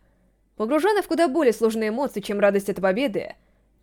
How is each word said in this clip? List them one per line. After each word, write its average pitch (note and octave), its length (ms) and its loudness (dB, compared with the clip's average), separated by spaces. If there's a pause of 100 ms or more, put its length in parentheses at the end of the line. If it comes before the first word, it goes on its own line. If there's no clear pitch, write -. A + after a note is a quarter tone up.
(560)
Погруженный D#4 460 0
в - 60 -4
куда E4 200 2
более C4 260 2
сложные A3 360 0
эмоции, A3+ 320 -4
чем G3+ 180 -4
радость G3+ 300 2
от F#3 120 -4
победы, G3+ 540 -2 (480)